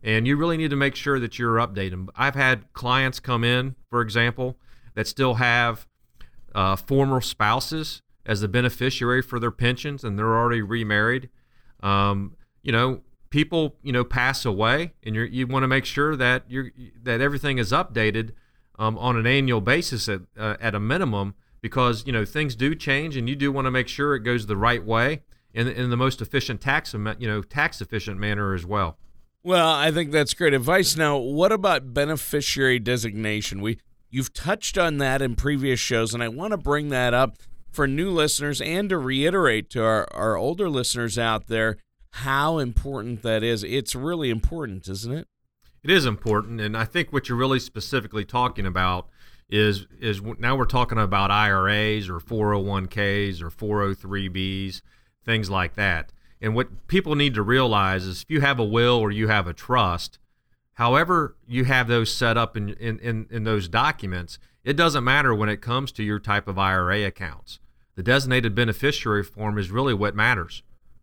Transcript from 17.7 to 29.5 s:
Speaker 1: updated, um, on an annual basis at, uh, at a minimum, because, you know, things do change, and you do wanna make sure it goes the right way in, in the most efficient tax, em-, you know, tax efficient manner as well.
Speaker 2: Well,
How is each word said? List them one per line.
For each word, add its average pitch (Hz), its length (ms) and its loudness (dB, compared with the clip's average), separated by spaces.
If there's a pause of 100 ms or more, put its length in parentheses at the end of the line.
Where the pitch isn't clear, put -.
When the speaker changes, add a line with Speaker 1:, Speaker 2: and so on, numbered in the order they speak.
Speaker 1:
updated, 113 580 0 (480)
um, 110 200 0
on 123 180 2
an 113 100 2
annual 127 340 2
basis 127 480 0
at, 98 120 -4 (180)
uh, 107 220 -4
at 107 160 -2
a 104 40 -2
minimum, 107 540 0 (260)
because, 117 460 0
you 135 60 -4
know, 110 120 0
things 147 300 -4
do 139 220 0
change, 147 400 -2
and 120 120 -2
you 139 60 -2
do 139 160 0
wanna 131 220 0
make 127 160 0
sure 143 260 0
it 127 60 -2
goes 117 260 0
the 104 100 0
right 113 280 2
way 117 380 0 (320)
in, 117 140 0
in 123 200 -2
the 120 80 0
most 127 240 0
efficient 120 400 -4
tax, 139 340 -2
em-, 104 240 -4
you 117 80 -6
know, 107 160 -2
tax 147 380 -4
efficient 101 380 -6
manner 104 340 -2
as 87 140 -4
well. 95 320 -2 (440)
Speaker 2:
Well, 175 260 4